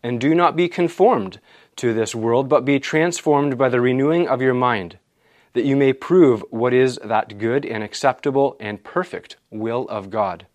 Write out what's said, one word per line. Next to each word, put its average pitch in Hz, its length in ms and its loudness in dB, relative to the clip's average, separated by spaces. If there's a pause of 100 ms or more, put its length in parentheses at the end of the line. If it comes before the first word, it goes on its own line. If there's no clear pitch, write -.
And 120 200 -4
do 143 120 2
not 170 220 2
be 170 140 0
conformed 175 720 0 (360)
to 120 160 -2
this 110 220 -2
world, 117 340 0
but 127 160 2
be 139 140 2
transformed 147 800 0
by 131 100 2
the 123 120 2
renewing 135 480 2
of 127 120 -2
your 131 140 2
mind, 117 440 -2 (560)
that 123 100 0
you 135 100 2
may 135 180 4
prove 135 580 4
what 123 220 -2
is 127 300 2
that 107 360 -4
good 117 260 -2
and 110 180 -8
acceptable 135 800 -2
and 104 240 -10
perfect - 520 -8 (140)
will 117 380 -6
of 98 220 -10
God. 92 440 -4